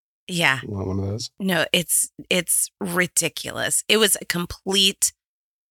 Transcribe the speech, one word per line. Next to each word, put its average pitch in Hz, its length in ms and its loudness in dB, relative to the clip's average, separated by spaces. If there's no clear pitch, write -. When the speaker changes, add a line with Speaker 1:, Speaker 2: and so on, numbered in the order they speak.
Speaker 1:
Yeah. 156 380 2
Speaker 2:
want 98 220 -4
one 95 140 -2
of 95 60 -2
those." 107 320 -4
Speaker 1:
No, 180 340 2
it's, - 380 2
it's - 400 0
ridiculous. 170 1080 -2
It 214 100 4
was 214 220 4
a - 60 -12
complete, 190 840 -2